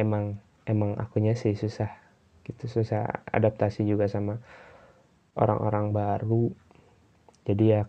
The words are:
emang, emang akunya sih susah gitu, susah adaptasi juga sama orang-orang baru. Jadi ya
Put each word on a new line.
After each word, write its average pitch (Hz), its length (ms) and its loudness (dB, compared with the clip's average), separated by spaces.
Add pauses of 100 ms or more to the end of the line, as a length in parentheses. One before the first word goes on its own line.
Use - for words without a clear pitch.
emang, 104 320 -2 (240)
emang 104 320 0
akunya 107 400 0
sih 107 240 0
susah 107 320 -4 (560)
gitu, - 240 -12
susah 110 580 -2
adaptasi 107 540 2
juga 104 240 2
sama 101 320 -4 (960)
orang-orang 107 560 0
baru. 107 640 0 (880)
Jadi 107 320 4
ya 104 140 2